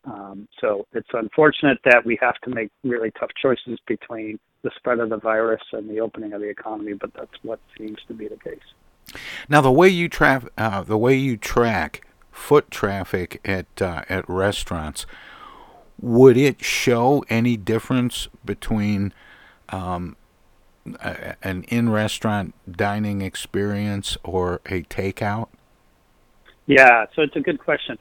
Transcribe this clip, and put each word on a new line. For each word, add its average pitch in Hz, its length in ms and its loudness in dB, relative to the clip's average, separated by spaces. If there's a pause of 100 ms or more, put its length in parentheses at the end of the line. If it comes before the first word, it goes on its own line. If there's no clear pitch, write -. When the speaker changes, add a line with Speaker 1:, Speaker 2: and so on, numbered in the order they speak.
Speaker 1:
Um, 101 460 -16 (100)
so 104 320 -2
it's 113 220 -8
unfortunate 135 720 2
that 120 200 8
we 117 160 0
have 120 220 0
to 127 60 -10
make 113 200 -6 (140)
really 120 340 -2
tough 120 120 -6 (120)
choices 120 460 -2
between 110 500 -8 (260)
the 120 120 -6
spread 120 240 -2
of 113 100 -2
the 110 80 -4
virus 110 440 0 (100)
and 110 180 -10
the 110 120 -4
opening 107 320 -8
of 104 80 -8
the 104 80 -6
economy, 107 420 -10
but 101 220 -10
that's - 180 -18 (120)
what 113 160 -10 (180)
seems 107 220 -14 (100)
to 117 40 -14
be 107 140 -12
the 110 100 -14
case. - 220 -16 (880)
Speaker 2:
Now, 147 140 6
the 135 100 6
way 170 160 8
you 170 220 2
tra-, 139 480 2
uh, 107 260 -2
the 110 140 -2
way 127 180 4
you 131 220 -2
track 107 680 -2 (260)
foot - 380 2
traffic 98 760 -6
at, 95 360 -4
uh, 90 280 -4
at 92 180 -4
restaurants, 90 760 -4 (960)
would 120 340 8
it 131 260 2
show 127 680 2
any 117 260 2
difference 113 720 -2 (160)
between, 104 720 -2 (560)
um, 90 480 -8 (840)
a, - 420 -10
an 92 280 -6
in-restaurant 107 840 0 (160)
dining 101 520 -2
experience 101 1000 -4
or 90 440 -2
a 90 180 -4
takeout? 101 640 -4 (1160)
Speaker 1:
Yeah, 127 400 8 (100)
so 160 60 0
it's 147 160 -2
a - 20 -2
good 147 200 -2
question. - 420 -4